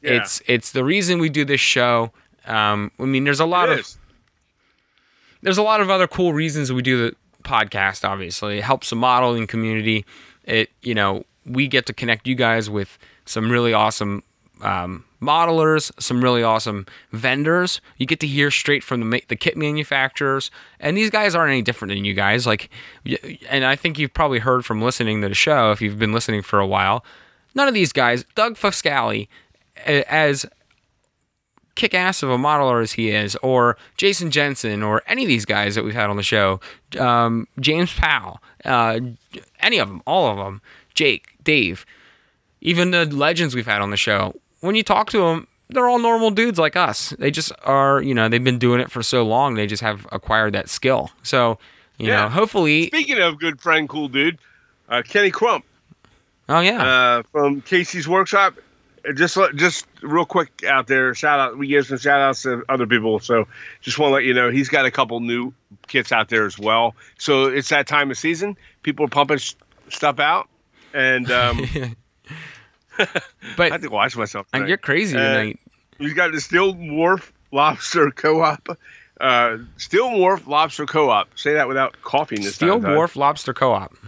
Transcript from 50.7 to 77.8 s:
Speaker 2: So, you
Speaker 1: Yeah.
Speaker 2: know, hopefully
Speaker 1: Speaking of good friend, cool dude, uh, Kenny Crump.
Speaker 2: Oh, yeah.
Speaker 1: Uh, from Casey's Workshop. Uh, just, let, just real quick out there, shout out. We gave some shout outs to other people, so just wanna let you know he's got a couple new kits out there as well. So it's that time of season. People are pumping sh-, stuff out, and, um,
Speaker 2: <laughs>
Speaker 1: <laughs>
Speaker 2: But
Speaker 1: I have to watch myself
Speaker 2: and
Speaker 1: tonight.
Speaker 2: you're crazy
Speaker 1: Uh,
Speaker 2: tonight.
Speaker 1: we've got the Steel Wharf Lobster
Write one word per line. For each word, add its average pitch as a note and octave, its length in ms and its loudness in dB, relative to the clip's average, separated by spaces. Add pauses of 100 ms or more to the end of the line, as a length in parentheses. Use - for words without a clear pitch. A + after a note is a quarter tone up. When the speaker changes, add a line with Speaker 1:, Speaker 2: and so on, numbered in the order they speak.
Speaker 2:
So, A#2+ 360 2 (400)
you A2 100 -4
Speaker 1:
Yeah. G#2+ 140 2
Speaker 2:
know, G#2+ 80 0
hopefully E3 580 2
Speaker 1:
Speaking C#4+ 320 0
of E3 180 0
good D#3+ 220 -4
friend, D#3+ 280 0
cool D3 200 -6
dude, C#3+ 300 0 (500)
uh, B2 180 0
Kenny G3+ 240 2
Crump. G#3 340 0 (840)
Speaker 2:
Oh, D3+ 120 2
yeah. G3 220 2
Speaker 1:
Uh, B2+ 480 4
from C#3+ 300 0
Casey's F3 480 -2
Workshop. F#3+ 460 2 (520)
Uh, D3 60 -4
just, E3 240 0
let, F3+ 180 2
just E3+ 320 0 (160)
real D#3+ 220 0
quick - 420 -4
out C3 200 2
there, C3 280 2
shout D3 240 0
out. B2+ 200 -2
We C#3 100 -6
gave C#3 180 2
some C3+ 120 -6
shout C#3+ 220 2
outs C3+ 220 0
to B2 280 -4
other B2+ 160 0
people, A2 340 2
so A2+ 260 2 (360)
just - 160 -6
wanna D3 160 4
let C3+ 100 2
you C3 100 2
know B2 160 2
he's C3 200 0
got C#3 160 2
a B2 40 0
couple A#2 300 -2
new A#2+ 320 -4 (340)
kits B2+ 240 -2
out A2+ 200 0
there A2 160 2
as F#2 120 -10
well. A2 380 0 (220)
So C3+ 260 2
it's C3+ 240 0
that C#3+ 180 2
time D3 240 0
of B2 80 -6
season. E3+ 380 -4 (260)
People D3 220 -2
are C#3 40 -2
pumping C#3+ 300 2
sh-, - 160 -8 (360)
stuff C#3+ 280 -2
out, D#3 300 0 (460)
and, C3 360 0
um, B2 300 2 (100)
Speaker 2:
<laughs> B2+ 260 -6 (1040)
Speaker 1:
<laughs> G3 80 0 (500)
Speaker 2:
But F3 120 2
Speaker 1:
I D3 60 -2
have E3 80 -6
to D3+ 80 -10
watch G#2+ 260 -2
myself G#2 360 -6
Speaker 2:
and C3 100 -2
Speaker 1:
tonight. - 80 -2
Speaker 2:
you're - 80 0
crazy D#3+ 380 -2
Speaker 1:
Uh, C3 60 0
Speaker 2:
tonight. C3 380 0 (380)
Speaker 1:
we've D3 180 -6
got E3+ 160 2
the D#3 80 -4
Steel F#3 340 2
Wharf E3+ 580 -2 (200)
Lobster C#3+ 580 2